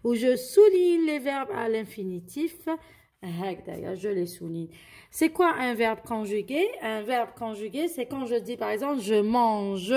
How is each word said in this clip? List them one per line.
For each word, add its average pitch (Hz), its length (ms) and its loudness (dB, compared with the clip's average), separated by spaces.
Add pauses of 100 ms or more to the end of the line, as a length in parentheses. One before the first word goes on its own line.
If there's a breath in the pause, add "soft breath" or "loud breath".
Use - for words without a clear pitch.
Où 240 100 2
je 247 220 4
souligne 359 680 6
les 302 120 0
verbes 277 360 -4
à 226 160 -2
l'infinitif. 214 960 -6 (560 soft breath)
هكذايا, 175 680 -8
je 185 140 -6
les 185 180 -2
souligne. 165 420 -10 (420 loud breath)
C'est 320 200 2
quoi 339 280 2
un 247 160 -2
verbe 220 300 0
conjugué ? 220 640 -2 (140)
Un 220 200 -4
verbe 233 340 -2
conjugué, 220 520 -6
c'est 269 180 -6
quand 269 200 -8
je 233 100 0
dis 220 200 -4
par 214 140 -4
exemple, 262 300 -2
je 202 140 0
mange 208 840 2